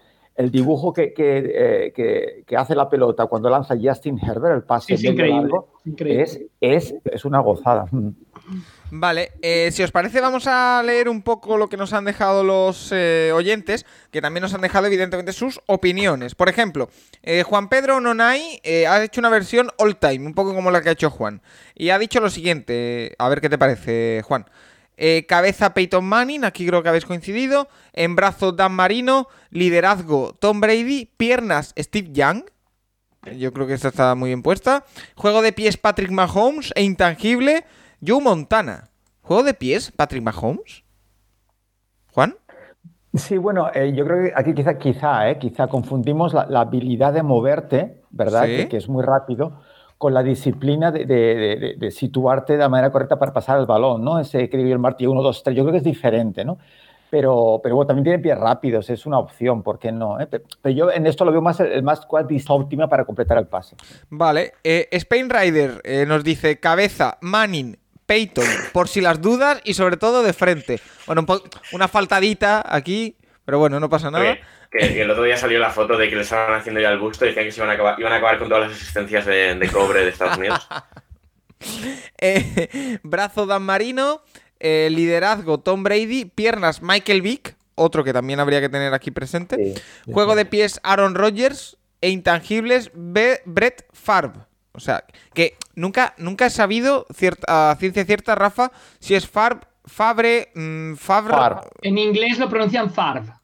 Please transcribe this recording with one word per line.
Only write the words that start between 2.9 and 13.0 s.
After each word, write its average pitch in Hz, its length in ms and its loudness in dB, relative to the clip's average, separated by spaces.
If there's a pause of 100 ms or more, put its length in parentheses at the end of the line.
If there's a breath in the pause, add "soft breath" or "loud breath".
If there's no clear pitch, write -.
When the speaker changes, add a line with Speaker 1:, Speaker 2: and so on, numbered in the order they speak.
Speaker 1:
cuando 113 240 0
lanza 135 300 0
Justin 131 400 -2
Herbert, 120 360 -2
el 113 60 -4
pase 120 320 -2
Speaker 2:
Es - 60 0
Speaker 1:
medio 214 120 2
Speaker 2:
increíble, 147 300 2
Speaker 1:
largo, 147 260 -2 (160)
Speaker 2:
increíble. 151 380 -2
Speaker 1:
es, - 180 -6 (200)
es, 160 340 2 (100)
es - 200 -6
una 139 160 0
gozada. 107 460 2 (1040 loud breath)
Speaker 3:
Vale, 170 480 -2
eh, 170 320 2
si 190 120 -2
os 170 80 -2
parece, 214 280 0
vamos 254 280 0
a 247 360 2
leer 240 240 2
un 226 140 -4
poco 220 340 -2
lo 214 120 2
que 208 80 -10
nos 196 160 -6
han 208 120 -2
dejado 196 380 2
los, 190 500 0
eh, 165 400 2